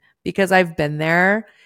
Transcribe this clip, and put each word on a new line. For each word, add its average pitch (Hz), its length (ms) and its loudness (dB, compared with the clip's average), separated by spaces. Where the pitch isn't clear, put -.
because 180 280 -2
I've 180 260 2
been 151 200 -4
there 180 500 0